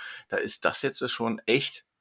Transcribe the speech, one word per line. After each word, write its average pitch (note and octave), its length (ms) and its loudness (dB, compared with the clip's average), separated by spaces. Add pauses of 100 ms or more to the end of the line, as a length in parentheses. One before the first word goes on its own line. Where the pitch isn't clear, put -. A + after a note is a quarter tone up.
(300)
da - 80 0
ist - 260 -2
das - 180 2
jetzt C3 300 -2
schon A2+ 340 -2
echt, - 380 2 (180)